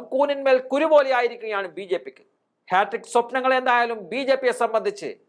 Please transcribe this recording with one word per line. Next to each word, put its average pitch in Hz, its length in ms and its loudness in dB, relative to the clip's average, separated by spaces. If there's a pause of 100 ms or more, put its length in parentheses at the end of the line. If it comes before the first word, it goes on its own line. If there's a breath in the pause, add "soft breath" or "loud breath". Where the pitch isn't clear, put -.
(120)
കൂനിന്മേൽ 277 460 2 (140)
കുരു 294 200 2
പോലെ 277 280 6
ആയിരിക്കുകയാണ് 220 480 -4 (100)
ബി 196 140 -10
ജെ 196 140 0
പിക്ക്. - 180 -16 (480)
ഹാട്രിക് 208 420 0
സ്വപ്നങ്ങൾ 254 460 0
എന്തായാലും 240 400 0 (120)
ബി 254 180 -4
ജെ 269 120 4
പിയെ 247 120 2 (100)
സംബന്ധിച്ച് 202 460 -2 (200)